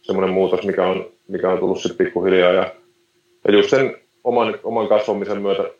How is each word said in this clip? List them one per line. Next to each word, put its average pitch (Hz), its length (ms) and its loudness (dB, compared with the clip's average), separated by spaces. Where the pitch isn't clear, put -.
semmonen 95 280 -2
muutos, 92 340 0
mikä 98 220 -2
on, 92 240 -4
mikä 92 220 -4
on 92 80 -2
tullut 92 220 -2
sit - 160 -6
pikkuhiljaa. 90 560 2
Ja, 92 200 0
ja 101 40 4
just 101 180 4
sen 135 260 0
oman, 120 400 0
oman 113 240 -2
kasvamisen 101 540 0
myötä 98 220 -2